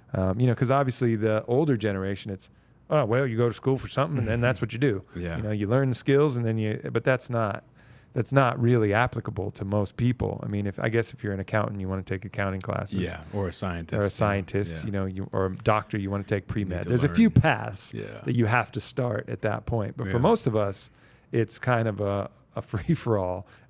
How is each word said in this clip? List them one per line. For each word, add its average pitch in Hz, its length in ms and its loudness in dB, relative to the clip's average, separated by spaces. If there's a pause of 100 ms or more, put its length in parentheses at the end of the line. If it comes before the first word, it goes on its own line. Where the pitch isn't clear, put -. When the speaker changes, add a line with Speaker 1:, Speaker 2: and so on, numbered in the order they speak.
(120)
Speaker 1:
Um, 95 280 0
you 123 80 4
know, 117 60 4
'cause 123 180 0
obviously 127 440 2
the 107 300 2
older 139 300 2
generation, 98 560 -2
it's, - 180 -12 (400)
"Oh, 151 140 4
well, 120 220 2
you 113 100 -2
go 120 120 4
to 107 60 -2
school 135 240 0
for 113 100 -8
something 147 300 0
and 107 80 0
then 113 140 0
that's 120 200 2
what 113 120 -4
you 113 80 -8
do." 110 280 2
Speaker 2:
<laughs> - 80 -14
Yeah. 87 200 -4
Speaker 1:
You 117 80 -4
know, 107 80 -2
you 104 160 0
learn 131 200 4
the 123 60 0
skills 139 420 4
and 120 80 -2
then 113 140 0
you, 107 220 -2 (120)
but 117 120 0
that's 127 260 0
not, 113 340 -2 (480)
that's 123 200 -2
not 135 280 4
really 117 320 4
applicable 104 600 0
to - 120 -8
most 101 320 0
people. 117 460 0
I - 60 -6
mean, 101 180 -2
if, 98 140 -6
I - 80 0
guess 113 260 0
if - 80 -16
you're 104 100 -2
an 98 80 -4
accountant, 104 400 -2
you 92 80 -4
wanna 95 140 -2
take 95 220 -6
accounting 95 360 -4
classes. 98 440 -4
Speaker 2:
Yeah, 85 160 -6 (120)
or 101 140 -2
a 85 60 -4
scientist, 87 440 -4
Speaker 1:
Or 107 40 2
a - 60 2
Speaker 2:
yeah. - 20 2
Speaker 1:
scientist, 98 720 0
Speaker 2:
Yeah. 120 60 -8
Speaker 1:
you 107 60 -4
know, 98 140 -2
you, 95 260 -6
or 95 140 0
a 95 100 -4
doctor, 107 400 0
you 98 140 -2
wanna 101 140 -2
take 101 240 -2
pre-med. 90 300 -2
Speaker 2:
Need - 40 -4
to - 60 -6
Speaker 1:
There's 123 160 2
a - 20 4
Speaker 2:
learn. 151 100 0
Speaker 1:
few 226 140 8
paths 110 640 2
Speaker 2:
Yeah. 110 80 -6 (220)
Speaker 1:
that 127 100 0
you 117 120 4
have 113 260 2
to 107 80 -4
start 117 480 -4
at 117 140 -8
that 110 220 -2
point. 110 320 -2
But 117 120 -4
for 95 80 0
Speaker 2:
Yeah. 117 60 2
Speaker 1:
most 220 260 4
of 110 80 0
us, 101 340 -2 (400)
it's 117 300 0
kind 117 260 2
of 104 140 -4
a, 98 280 -2 (280)
a 120 60 -6
<laughs> - 100 -14
free-for-all, 95 760 0 (240)